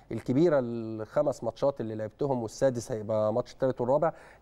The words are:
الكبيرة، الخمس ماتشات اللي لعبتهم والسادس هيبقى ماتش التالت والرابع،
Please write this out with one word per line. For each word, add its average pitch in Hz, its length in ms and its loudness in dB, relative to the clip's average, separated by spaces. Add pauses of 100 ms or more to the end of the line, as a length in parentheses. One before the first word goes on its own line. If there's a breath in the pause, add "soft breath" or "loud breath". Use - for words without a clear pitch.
(120)
الكبيرة، 147 520 2
الخمس 117 800 -4
ماتشات 139 380 -2
اللي 110 140 -6
لعبتهم 120 480 -2
والسادس 120 480 -2
هيبقى 107 420 0
ماتش 120 200 -2
التالت 131 280 0
والرابع، 147 320 2 (280 loud breath)